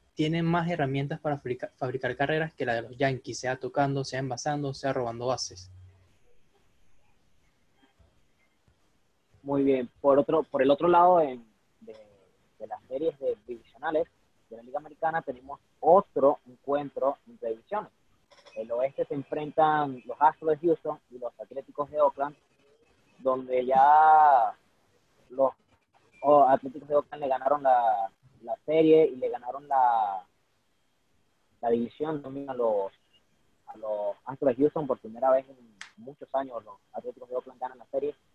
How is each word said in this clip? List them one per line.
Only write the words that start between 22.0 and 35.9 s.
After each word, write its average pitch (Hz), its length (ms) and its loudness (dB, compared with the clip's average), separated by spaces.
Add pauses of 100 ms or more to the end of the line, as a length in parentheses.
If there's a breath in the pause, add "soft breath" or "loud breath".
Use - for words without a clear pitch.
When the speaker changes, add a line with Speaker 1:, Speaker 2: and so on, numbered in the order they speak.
Speaker 2:
Oakland, 143 340 0 (840)
donde 127 480 -2
ya 143 920 6 (720)
los, 131 220 0 (720)
oh, 143 220 6
Atléticos 135 440 0
de 147 80 0
Oakland 147 260 -4
le 139 60 -4
ganaron 135 340 -2
la, 117 480 2 (320)
la 117 220 -10
serie 156 420 6
y 127 100 -2
le 127 120 -6
ganaron 123 400 -10
la, 113 560 0 (1400)
la 120 100 -2
división 143 520 -4
también 139 260 -14
a 131 60 -10
los, 107 380 -2 (760)
a - 100 -20
los 104 480 -6
Astros 135 320 -2
de 135 60 -2
Houston. 151 240 0
Por 127 120 -4
primera 117 320 -4
vez 135 180 2
en 135 80 -20 (420)